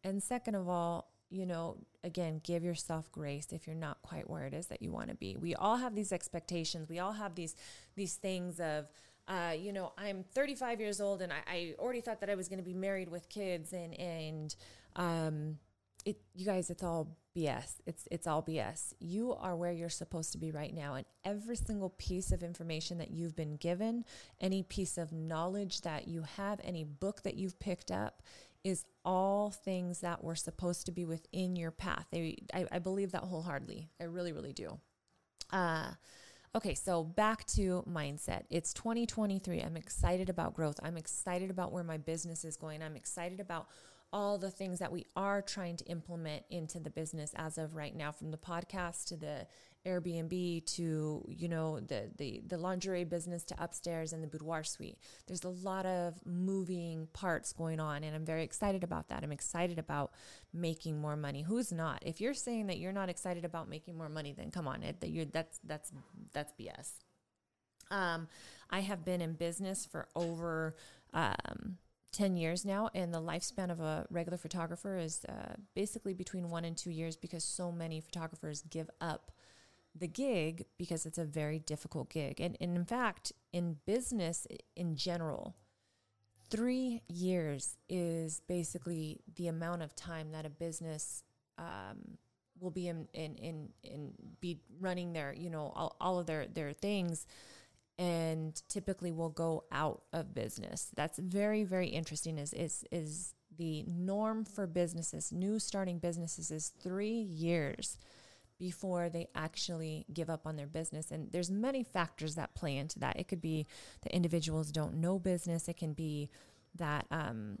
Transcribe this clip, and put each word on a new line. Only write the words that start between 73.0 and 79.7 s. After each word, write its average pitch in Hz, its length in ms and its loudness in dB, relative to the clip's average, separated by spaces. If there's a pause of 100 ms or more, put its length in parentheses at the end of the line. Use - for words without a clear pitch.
the 165 80 0
lifespan 170 480 0
of 165 100 0
a 156 300 2
regular 170 280 0
photographer 170 600 -2
is, 165 320 -2
uh, - 240 -6 (220)
basically 202 380 0
between 180 360 -2
one 170 160 0
and 165 100 -2
two - 140 -4
years 160 260 0
because 170 280 -6
so 175 280 -2
many 165 300 -2
photographers 160 640 -4
give 160 260 -4 (100)
up - 320 -2 (600)